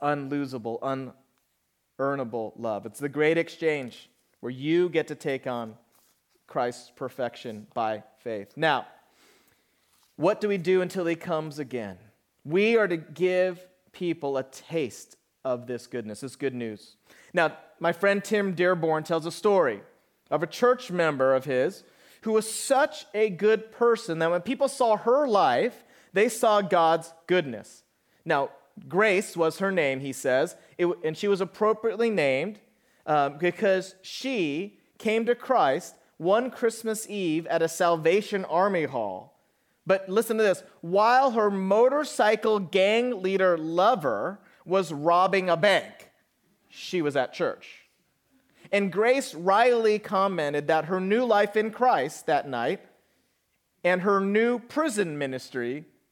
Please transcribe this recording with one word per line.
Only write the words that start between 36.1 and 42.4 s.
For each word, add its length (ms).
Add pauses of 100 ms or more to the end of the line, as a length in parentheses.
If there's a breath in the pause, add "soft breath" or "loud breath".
one 340
Christmas 580
Eve 400
at 120
a 80
Salvation 760
Army 400
hall. 460 (540)
But 220
listen 280
to 60
this. 200 (180 loud breath)
While 520
her 180
motorcycle 1120